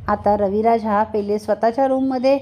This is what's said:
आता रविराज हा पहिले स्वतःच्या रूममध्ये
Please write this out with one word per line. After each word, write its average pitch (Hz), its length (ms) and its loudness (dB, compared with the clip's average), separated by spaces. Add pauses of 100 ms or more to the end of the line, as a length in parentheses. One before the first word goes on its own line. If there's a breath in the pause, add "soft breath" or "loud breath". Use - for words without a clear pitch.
आता 208 280 0
रविराज 214 480 0
हा 214 180 2
पहिले 208 360 -2
स्वतःच्या 220 480 0
रूममध्ये 262 560 0